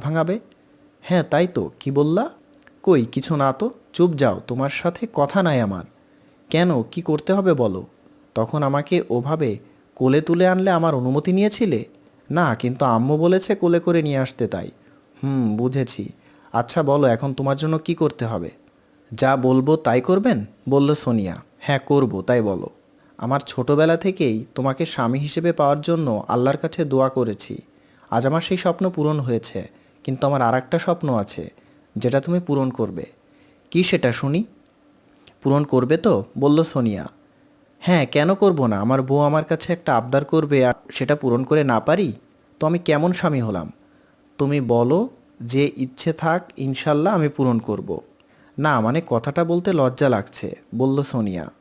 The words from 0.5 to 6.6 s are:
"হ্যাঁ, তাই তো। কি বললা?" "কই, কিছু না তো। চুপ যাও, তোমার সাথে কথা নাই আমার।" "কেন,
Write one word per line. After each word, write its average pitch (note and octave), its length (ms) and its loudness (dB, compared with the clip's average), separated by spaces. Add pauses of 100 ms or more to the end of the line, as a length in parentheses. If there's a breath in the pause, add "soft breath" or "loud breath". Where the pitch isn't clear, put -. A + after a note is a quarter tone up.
"হ্যাঁ, F3 260 2
তাই E3 160 4
তো। D#3 160 -4 (160)
কি - 120 -6
বললা?" D#3 340 2 (580)
"কই, D#3+ 240 4
কিছু - 300 -4
না C#3 160 2
তো। G#3 140 -4 (260)
চুপ F3 220 2
যাও, B2+ 220 0 (100)
তোমার C3+ 340 -4
সাথে E3+ 220 -4 (100)
কথা D3 300 0
নাই D3+ 180 2
আমার।" G2 240 -2 (640 soft breath)
"কেন, F3 200 2 (120)